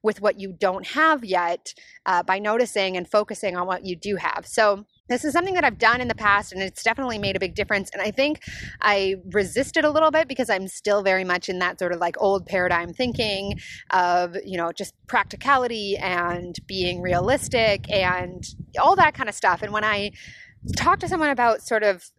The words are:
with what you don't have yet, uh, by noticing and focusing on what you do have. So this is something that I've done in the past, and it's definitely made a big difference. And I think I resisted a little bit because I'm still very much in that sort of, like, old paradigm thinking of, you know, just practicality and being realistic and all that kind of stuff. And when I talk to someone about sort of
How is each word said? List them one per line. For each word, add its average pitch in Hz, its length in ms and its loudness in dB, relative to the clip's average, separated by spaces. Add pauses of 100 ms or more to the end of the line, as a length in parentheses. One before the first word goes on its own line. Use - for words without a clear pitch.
with 214 180 -2
what 208 180 0
you 196 140 -10
don't 185 320 -2
have 294 400 2
yet, 175 480 -2 (320)
uh, 180 160 2
by 190 160 0
noticing 208 580 0
and 180 140 -6
focusing 208 480 0
on 180 80 -2
what 185 200 -4
you 180 120 -6
do 202 200 -4
have. - 280 -4
So 208 400 2 (240)
this 247 160 -2
is 277 80 -2
something 359 220 0
that 339 100 4
I've 233 140 0
done 233 200 6
in 247 80 -4
the 220 80 -4
past, 208 380 0
and 190 80 -6
it's 190 220 -8
definitely 233 340 -2
made 196 180 -2
a 185 40 -2
big 180 160 -2
difference. 202 360 -2
And 202 100 -8
I 208 100 -2
think 294 320 0 (360)
I 196 360 2 (160)
resisted 208 520 0
a 302 60 4
little 311 220 4
bit 311 160 2
because 247 240 -2
I'm 190 160 0
still 208 340 0
very 190 220 2
much 180 260 -2
in 185 100 -4
that 180 200 -2
sort 175 120 -2
of, 170 80 -2
like, 175 200 -2
old 196 260 2
paradigm 175 480 0
thinking 208 640 -2 (300)
of, 180 560 2
you 185 120 -6
know, 170 140 -2
just - 220 -10 (140)
practicality 220 880 0
and 175 580 -4 (120)
being 180 340 -2
realistic 202 880 0
and 180 540 0 (340)
all 302 180 6
that 311 180 4
kind 247 120 -4
of 202 60 -4
stuff. 185 300 0
And 208 100 -6
when 208 100 0
I 208 280 0 (640)
talk 359 240 4
to 359 80 -6
someone 320 220 0
about 240 320 2
sort 214 220 0
of 202 200 2 (160)